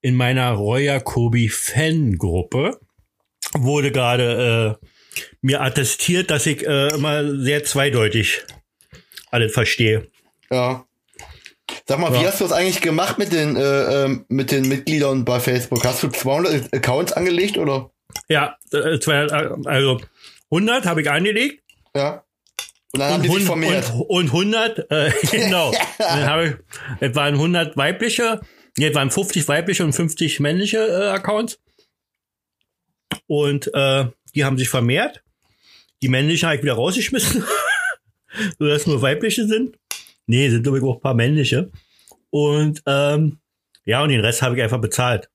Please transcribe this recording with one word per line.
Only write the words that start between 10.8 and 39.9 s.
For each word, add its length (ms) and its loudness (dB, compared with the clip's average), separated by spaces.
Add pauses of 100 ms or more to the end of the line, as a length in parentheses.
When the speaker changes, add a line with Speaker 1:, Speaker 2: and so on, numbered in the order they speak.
Speaker 2:
Sag 140 0
mal, 120 2
wie 100 4
Speaker 1:
Ja. 60 4
Speaker 2:
hast 120 -2
du 40 2
das 80 0
eigentlich 300 2
gemacht 360 0
mit 140 0
den, 240 0
äh, 480 2
ähm, 240 -4
mit 220 -2
den 180 2
Mitgliedern 560 0
bei 160 0
Facebook? 440 -2
Hast 180 0
du 60 0
zweihundert 680 0
Accounts 380 0
angelegt, 440 0
oder? 340 -2 (380)
Speaker 1:
Ja, 280 0 (160)
äh, 260 0
zweihundert, 680 0
also 340 2 (500)
hundert 360 2
habe 160 0
ich 80 0
angelegt. 520 0 (320)
Speaker 2:
Ja. 300 -4 (680)
Und 80 -2
dann 80 0
haben 80 2
Speaker 1:
Und 60 2
Speaker 2:
die 60 2
sich 100 2
Speaker 1:
hund-, 80 0
Speaker 2:
vermehrt. 480 0
Speaker 1:
und, 140 -2
und 240 0
hundert, 580 0
äh, 220 2 (100)
<laughs> 80 0
genau. 420 0 (140)
Speaker 2:
<laughs> 120 -14
Speaker 1:
Dann 280 0
habe 200 2
ich, 80 -4 (460)
es 160 -2
waren 220 2
hundert 380 0
weibliche, 640 0 (360)
nee, 120 2
es 60 0
waren 160 2
fünfzig 380 -2
weibliche 360 0
und 100 2
fünfzig 460 -2
männliche, 380 0
äh, 320 0
Accounts. 480 -2 (1700)
Und, 480 0
äh, 320 2 (280)
die 100 2
haben 140 0
sich 100 0
vermehrt. 540 0 (800)
Die 60 -2
männlichen 400 0
habe 80 0
ich 60 -6
wieder 120 0
rausgeschmissen, 720 -2 (560)
<laughs> 580 -10
sodass 280 0
nur 160 0
weibliche 440 0
sind. 300 -2 (500)